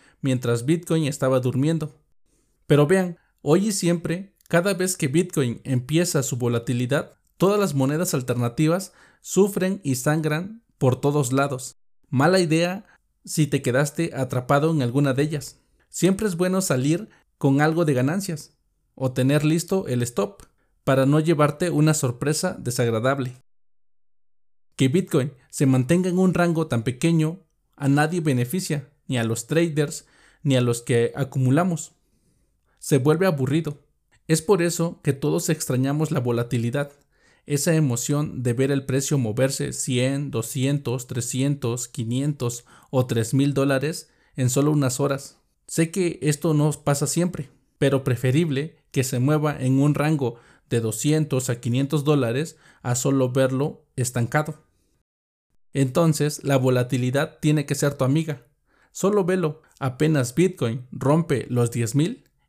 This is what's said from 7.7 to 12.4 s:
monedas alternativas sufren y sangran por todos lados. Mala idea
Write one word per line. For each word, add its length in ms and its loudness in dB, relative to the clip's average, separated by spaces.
monedas 400 0
alternativas 800 -2
sufren 640 0
y 120 -2
sangran 680 -4
por 240 0
todos 320 0
lados. 420 -2
Mala 320 2
idea 460 0